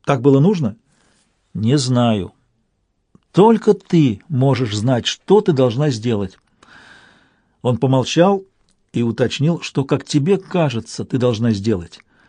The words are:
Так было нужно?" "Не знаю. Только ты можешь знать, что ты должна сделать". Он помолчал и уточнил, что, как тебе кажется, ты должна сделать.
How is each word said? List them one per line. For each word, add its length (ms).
Так 180
было 180
нужно?" 360
"Не 240
знаю. 540
Только 440
ты 540
можешь 480
знать, 300
что 340
ты 120
должна 380
сделать". 460
Он 160
помолчал 640
и 100
уточнил, 580
что, 240
как 200
тебе 320
кажется, 680
ты 120
должна 360
сделать. 480